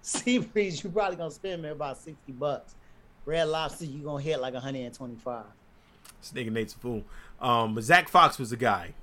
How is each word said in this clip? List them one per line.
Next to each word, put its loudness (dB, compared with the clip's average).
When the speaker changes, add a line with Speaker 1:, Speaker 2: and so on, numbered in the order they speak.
Speaker 1:
Sea 2
Breeze, 0
you -6
probably 0
gonna -4
spend -8
me -6
about -6
sixty -16
bucks. -4
Red 2
Lobster, -2
you -8
gonna -4
hit, 0
like, -4
a -4
hundred -4
and -8
twenty-five. -10
Speaker 2:
This -16
nigga -4
Nate's -2
a -18
fool. -4
Um, 4
but -2
Zach 6
Fox 8
was -4
the -4
guy. 2